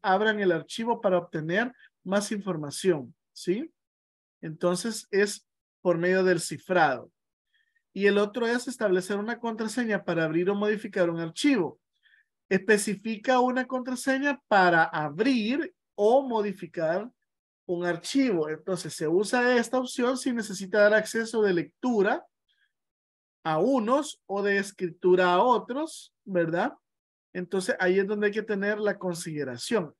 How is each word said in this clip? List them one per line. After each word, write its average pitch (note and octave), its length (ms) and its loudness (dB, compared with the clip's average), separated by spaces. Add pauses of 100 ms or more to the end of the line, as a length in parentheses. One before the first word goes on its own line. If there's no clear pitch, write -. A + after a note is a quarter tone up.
abran G#3+ 360 2
el F#3+ 120 4
archivo A3+ 500 -4
para F#3 160 2
obtener F3 560 -2 (300)
más G3+ 280 -2
información, E3 840 -2 (180)
¿sí? A#3 400 -6 (680)
Entonces, F3+ 680 -4
es G3+ 380 -2 (340)
por F3 160 2
medio F#3 280 2
del F3+ 160 4
cifrado. D3+ 680 0 (840)
Y G3 140 0
el G3+ 100 4
otro G#3 280 0
es A#3+ 220 -2
establecer G3+ 480 -2
una A3 240 -6
contraseña A3 640 -4
para E3 220 0
abrir E3 240 0
o G3+ 40 0
modificar G#3 560 0
un E3 120 -4
archivo. E3 580 0 (720)
Especifica G#3+ 920 0
una B3+ 260 0
contraseña B3+ 840 -4
para F3+ 340 6
abrir G#3 880 -2 (220)
o B3 320 4
modificar G3+ 800 -4 (560)
un F3 200 -4
archivo. F3 640 0
Entonces, D#3+ 440 -6
se D#3+ 140 -4
usa A3+ 480 2
esta A#3 240 0
opción B3 380 -2
si B3+ 160 -2
necesita G3+ 480 -2
dar G#3 140 8
acceso A3 460 -2
de G3+ 120 4
lectura G#3 720 0 (1200)
a D#3 140 2
unos B3+ 680 0
o G3 180 -4
de G3+ 140 2
escritura F#3 720 2
a F3+ 100 6
otros, B3+ 720 -2 (120)
¿verdad? F3 480 0 (580)
Entonces, F#3 480 -4
ahí F#3 200 4
es G3 60 2
donde G#3 220 0
hay G3+ 60 0
que G#3+ 100 -4
tener G#3 360 -2
la G3+ 180 0
consideración. E3 1040 -4